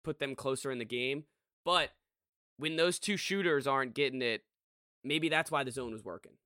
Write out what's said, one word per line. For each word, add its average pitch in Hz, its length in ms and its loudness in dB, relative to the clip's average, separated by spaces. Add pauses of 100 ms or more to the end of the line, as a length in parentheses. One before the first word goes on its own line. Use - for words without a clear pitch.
put 156 160 -6
them 135 160 -4
closer 135 360 -4
in 127 80 -4
the 117 60 -4
game. 127 400 -4 (400)
But 170 260 2 (680)
when 160 200 -2
those 175 220 4
two 202 180 0
shooters 170 500 2
aren't 135 280 2
getting 131 260 0
it, 113 240 0 (580)
maybe 156 240 0
that's 156 240 2
why 143 140 0
the 127 60 -4
zone 120 200 -6
was 110 140 -10
working. - 400 -12